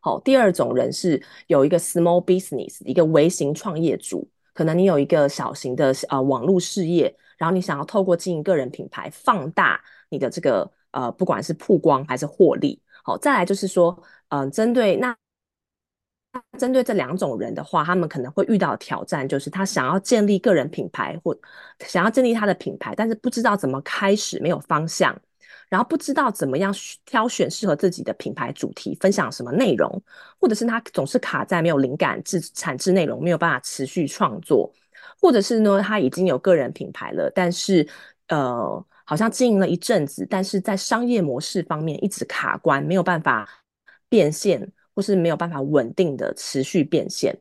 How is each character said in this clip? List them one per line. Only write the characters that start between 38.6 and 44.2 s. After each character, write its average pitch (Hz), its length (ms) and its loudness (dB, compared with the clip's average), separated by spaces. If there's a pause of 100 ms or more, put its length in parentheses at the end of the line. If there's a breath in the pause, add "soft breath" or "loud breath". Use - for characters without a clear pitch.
好 - 120 -4
像 220 160 2
经 240 220 2
营 196 60 4
了 185 80 4
一 170 80 0
阵 175 300 0
子， - 240 -8
但 190 140 0
是 190 180 -2
在 196 160 -2
商 226 280 -2
业 240 160 2
模 143 200 -2
式 170 220 -4
方 156 200 -4
面 156 200 -4
一 208 40 0
直 - 180 -6
卡 - 320 -4
关， 143 260 0
没 156 100 -2
有 190 80 2
办 170 180 0
法 120 300 -2 (580 soft breath)
变 165 240 4